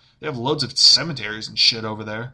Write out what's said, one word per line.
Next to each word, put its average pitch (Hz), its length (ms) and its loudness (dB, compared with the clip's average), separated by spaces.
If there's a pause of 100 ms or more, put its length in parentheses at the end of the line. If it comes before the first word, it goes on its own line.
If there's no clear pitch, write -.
(200)
They - 80 -10
have 147 100 -4
loads 135 260 0
of 113 140 -6
cemeteries 110 680 2
and 110 100 -12
shit 113 260 2
over 110 200 -4
there. 110 300 -8